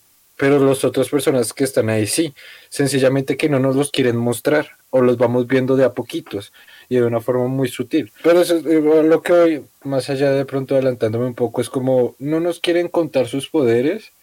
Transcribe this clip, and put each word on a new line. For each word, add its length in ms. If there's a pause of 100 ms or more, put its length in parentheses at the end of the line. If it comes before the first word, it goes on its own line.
(380)
pero 220
los 240
otros 260
personajes 440
que 100
están 260
ahí 180
sí, 260 (360)
sencillamente 680
que 120
no 100
nos 160
los 160
quieren 260
mostrar, 540 (180)
o 120
los 160
vamos 300
viendo 280
de 100
a 80
poquitos, 580 (380)
y 80
de 60
una 180
forma 260
muy 220
sutil. 420 (100)
Pero 200
eso, 160
eh, 460
lo 180
que 120
voy, 320 (180)
más 260
allá 220
de 140
pronto 300
adelantándome 500
un 80
poco, 280
es 80
como, 500
no 220
nos 180
quieren 300
contar 380
sus 220
poderes, 640 (120)